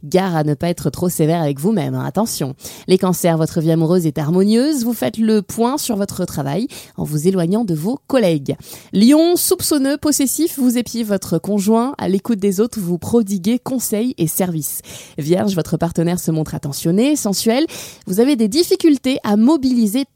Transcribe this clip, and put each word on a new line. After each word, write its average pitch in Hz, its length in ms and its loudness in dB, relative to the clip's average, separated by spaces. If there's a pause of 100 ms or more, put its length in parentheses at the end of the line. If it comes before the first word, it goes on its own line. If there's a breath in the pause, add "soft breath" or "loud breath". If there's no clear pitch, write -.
gare 180 320 0
à 156 80 2
ne 151 80 0
pas 170 160 -2
être 175 220 -2
trop 180 180 -2
sévère 170 320 0
avec 143 180 -2
vous-même, 147 360 0
hein, 131 100 -4
attention. 139 500 -4 (320 loud breath)
Les 185 120 4
cancers, 175 400 2
votre 160 240 0
vie 160 100 2
amoureuse 165 320 2
est 156 140 -2
harmonieuse, 214 680 2
vous 240 80 -2
faites 233 240 -4
le 220 240 2
point 240 380 -2
sur 226 180 -4
votre 196 300 -4
travail 156 420 -4 (300 loud breath)
en 156 60 -4
vous 151 220 -2
éloignant 190 380 0
de 180 100 -2
vos 185 240 -4 (100)
collègues. 165 480 0 (360 loud breath)
Lion, 302 440 6
soupçonneux, 302 600 0
possessif, 294 600 -2
vous 247 180 2
épiez 233 260 -4
votre 196 360 -2
conjoint, 214 580 0
à 175 140 -4
l'écoute 196 300 -2
des 196 200 0
autres, 233 180 0
vous 175 200 -2
prodiguez 208 600 0
conseils 240 600 -2
et 160 160 2
services. 175 460 -4 (360 loud breath)
Vierge, 180 380 0
votre 160 220 -2
partenaire 170 440 -2
se - 100 -4
montre 156 240 -2
attentionné, 180 640 0
sensuel, 226 500 0 (400 loud breath)
vous 190 140 -2
avez 277 160 4
des 220 120 2
difficultés 294 760 2
à 208 140 2
mobiliser 254 680 2 (120)